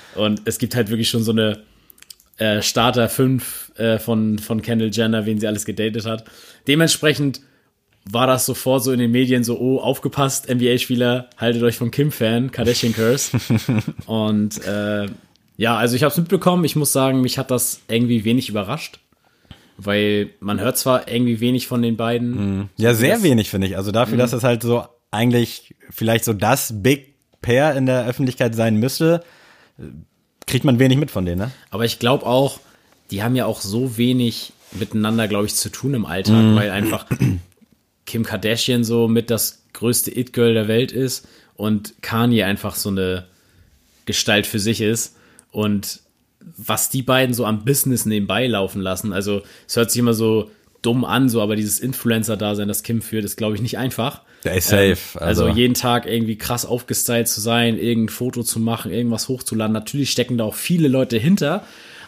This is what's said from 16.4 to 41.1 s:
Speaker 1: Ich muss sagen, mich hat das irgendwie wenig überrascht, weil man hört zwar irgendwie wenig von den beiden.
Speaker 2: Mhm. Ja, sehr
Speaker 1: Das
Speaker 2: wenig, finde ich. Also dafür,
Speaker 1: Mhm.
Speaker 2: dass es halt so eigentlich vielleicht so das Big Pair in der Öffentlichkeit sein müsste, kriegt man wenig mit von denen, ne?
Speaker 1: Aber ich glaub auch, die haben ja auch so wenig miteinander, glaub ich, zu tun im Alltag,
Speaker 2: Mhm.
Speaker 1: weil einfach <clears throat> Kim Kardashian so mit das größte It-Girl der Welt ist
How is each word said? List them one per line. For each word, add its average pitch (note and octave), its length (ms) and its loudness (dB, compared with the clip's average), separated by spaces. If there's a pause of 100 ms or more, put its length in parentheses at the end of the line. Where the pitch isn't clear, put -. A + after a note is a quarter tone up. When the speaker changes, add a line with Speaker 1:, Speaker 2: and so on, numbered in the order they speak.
Speaker 1:
Ich C#3+ 140 0
muss D3 160 0
sagen, C3 280 2
mich B2 160 0
hat C3 140 -2
das - 380 -2
irgendwie A#2 340 2
wenig A#2+ 240 2
überrascht, G#2 520 -6 (800)
weil G#2 520 0 (100)
man G2+ 220 -4
hört B2 160 -2
zwar B2+ 320 0
irgendwie A#2 320 0
wenig B2 260 0
von A#2+ 140 -2
den A#2 160 0
beiden. A#2 640 -2
Speaker 2:
Mhm. G2 180 -6
Ja, A#2 160 4
sehr B2+ 220 4
Speaker 1:
Das A3+ 80 -2
Speaker 2:
wenig, A#2+ 260 4
finde F#2+ 180 0
ich. F#2 80 -6
Also G2 160 -6
dafür, A2+ 240 0
Speaker 1:
Mhm. A2+ 40 4
Speaker 2:
dass A#2+ 120 2
es B2 120 -4
halt A#2+ 200 2
so A#2+ 220 0 (260)
eigentlich A#2 640 0 (140)
vielleicht A2+ 340 0
so A#2 80 0
das G#2+ 500 0
Big C#3 340 0 (260)
Pair C3 340 2
in C3+ 100 0
der B2+ 200 0
Öffentlichkeit B2 500 -2
sein A2+ 220 2
müsste, D#3+ 460 2 (1200)
kriegt B2+ 180 0
man B2 140 4
wenig C3 180 6
mit D3 140 -2
von F#2+ 140 -2
denen, F2 140 -2
ne? A#2 120 -6 (180)
Speaker 1:
Aber A2 160 -4
ich - 140 -4
glaub A#2 260 2
auch, C3 340 2 (520)
die G2 120 -6
haben A#2+ 120 0
ja A#2+ 100 0
auch G#2+ 160 -4
so A2+ 360 -4
wenig A#2+ 560 0 (180)
miteinander, A2 560 0
glaub G#2 180 0
ich, G#2 100 -4
zu - 140 -4
tun C3+ 240 -4
im A2 120 -2
Alltag, G2 380 4
Speaker 2:
Mhm. A2 120 8
Speaker 1:
weil G#2 160 2
einfach G#2 340 -2 (500)
<clears throat> - 500 -20
Kim A2+ 200 -4
Kardashian A#2 580 0
so A#2 240 2
mit A2+ 220 2
das - 340 -4 (100)
größte - 440 -2
It-Girl A#2+ 360 2
der A2 140 0
Welt A#2 240 2
ist B2 360 -4 (280)